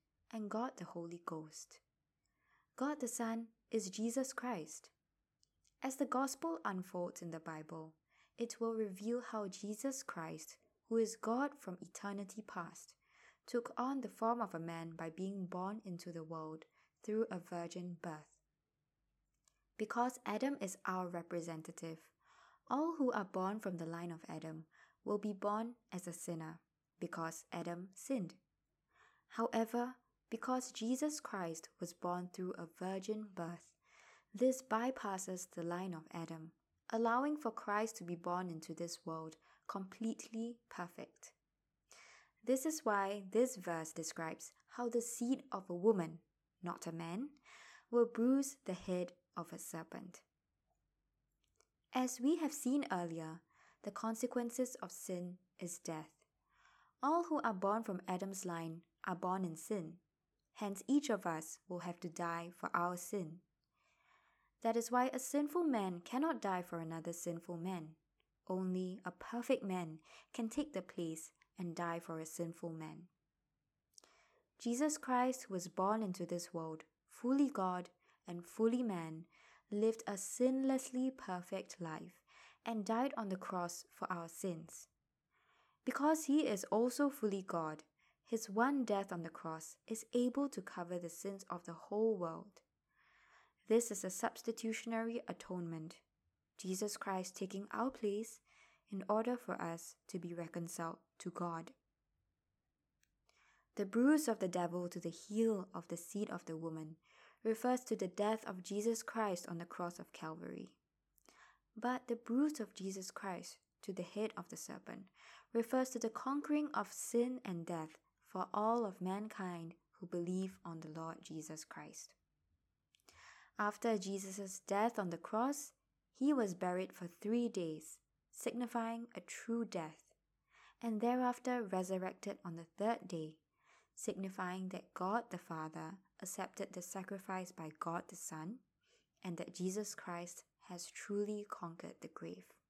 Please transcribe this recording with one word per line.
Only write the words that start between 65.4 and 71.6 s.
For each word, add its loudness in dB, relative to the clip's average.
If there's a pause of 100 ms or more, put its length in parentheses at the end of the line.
man 2
cannot 0
die 2
for -4
another -4
sinful -4
man. -4 (540)
Only 2
a -4
perfect 2
man -2 (340)
can 0
take -2
the -2
place -4 (260)
and -4